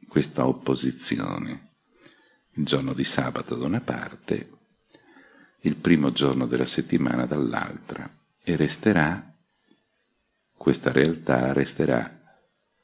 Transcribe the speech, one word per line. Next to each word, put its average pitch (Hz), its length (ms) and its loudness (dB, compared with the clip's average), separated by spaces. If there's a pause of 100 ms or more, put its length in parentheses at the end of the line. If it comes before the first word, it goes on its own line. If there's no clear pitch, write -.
questa - 380 2
opposizione. - 1300 -4 (800)
Il 76 120 -2
giorno 67 280 0
di 67 100 -2
sabato 62 520 -4
da 60 100 -4
una 113 140 0
parte, - 800 -6 (1040)
il 73 140 2
primo 73 360 4
giorno 65 360 0
della 62 180 0
settimana 62 640 0
dall'altra, - 840 -4 (300)
e 85 140 0
resterà, 80 680 2 (1300)
questa - 340 0
realtà 65 640 2
resterà 67 680 0 (640)